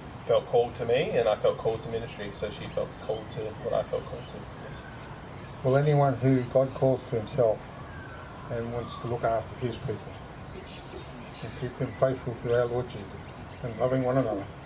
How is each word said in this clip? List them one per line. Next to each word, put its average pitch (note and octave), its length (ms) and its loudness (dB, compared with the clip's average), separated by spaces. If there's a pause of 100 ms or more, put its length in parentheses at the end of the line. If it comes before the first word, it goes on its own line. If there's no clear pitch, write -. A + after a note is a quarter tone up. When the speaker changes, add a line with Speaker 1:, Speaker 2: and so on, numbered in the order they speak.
(260)
Speaker 1:
felt A2+ 200 6
called - 300 4
to E3 100 -4
me, B2+ 240 4
and A#2 180 4
I G#2 80 6
felt A2 220 4
called A2+ 240 0
to A#2 80 -8
ministry, A2+ 420 -6
so - 160 -4
she - 200 -8
felt - 200 -2 (140)
called A2 300 -4
to - 80 -6 (240)
what A2 100 0
I G#2+ 80 4
felt A#2 240 -2
called - 220 -8
to. - 100 -10 (1200)
Speaker 2:
Well, C3 140 6
anyone C#3+ 380 8
who C3 260 6 (140)
God C3 180 6
calls C3 380 4
to A#2+ 60 0
himself A2 420 4 (920)
and A#2 220 -4
wants A#2 280 -6
to A#2 80 -6
look A#2 160 -2
after A2+ 420 0
his A#2 100 -2
people G#2+ 220 -4 (1400)
and A#2 180 -8
keep B2 140 -4
them B2+ 260 -2
faithful C3 340 2 (100)
to A#2+ 140 4
our B2 60 6
Lord A#2+ 240 -2
Jesus G#2 160 -8 (580)
and A2+ 160 -6
loving B2+ 260 2
one B2+ 120 4
another G#2 300 0 (200)